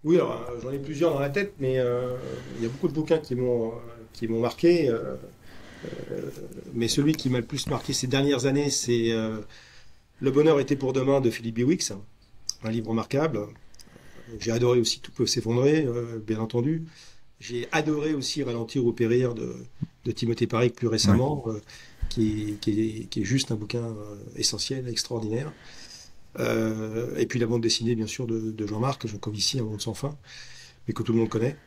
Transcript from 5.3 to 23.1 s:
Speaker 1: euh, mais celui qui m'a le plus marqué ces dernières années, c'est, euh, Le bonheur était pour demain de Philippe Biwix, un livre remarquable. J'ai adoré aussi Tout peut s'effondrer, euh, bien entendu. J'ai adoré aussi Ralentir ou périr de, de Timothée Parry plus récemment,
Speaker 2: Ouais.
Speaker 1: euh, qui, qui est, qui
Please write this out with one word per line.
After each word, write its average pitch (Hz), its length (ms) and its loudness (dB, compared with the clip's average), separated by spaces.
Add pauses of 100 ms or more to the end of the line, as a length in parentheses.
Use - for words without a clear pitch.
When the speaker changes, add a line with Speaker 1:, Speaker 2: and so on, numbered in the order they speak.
Speaker 1:
euh, - 200 -6 (420)
mais 117 140 0
celui 147 280 4
qui 151 140 -2
m'a 123 120 2
le 117 60 -4
plus - 200 -6
marqué 135 260 -4
ces 131 140 -2
dernières 135 400 2
années, 143 240 2
c'est, 117 400 2
euh, 110 300 -2 (800)
Le 131 100 2
bonheur 147 300 6
était 135 160 2
pour 131 160 -2
demain 135 280 4
de 120 100 4
Philippe 113 260 -6
Biwix, 127 360 2 (680)
un 110 80 -2
livre 113 200 -2
remarquable. 117 500 0 (1000)
J'ai 113 120 0
adoré 120 260 6
aussi - 220 2
Tout - 120 -14
peut 117 140 2
s'effondrer, 127 580 4
euh, 117 400 -4
bien 110 140 -2
entendu. 123 460 0 (560)
J'ai 120 300 -6
adoré 156 440 2
aussi 139 280 -2
Ralentir 117 420 -2
ou 117 80 4
périr 120 400 4
de, 120 220 -6 (500)
de 120 60 0
Timothée 117 380 0
Parry 117 220 4
plus 117 180 -2
récemment, 113 580 4
Speaker 2:
Ouais. 110 80 -2
Speaker 1:
euh, 107 60 -6 (480)
qui, 107 520 0
qui - 100 0 (100)
est, 110 240 -2
qui - 160 -6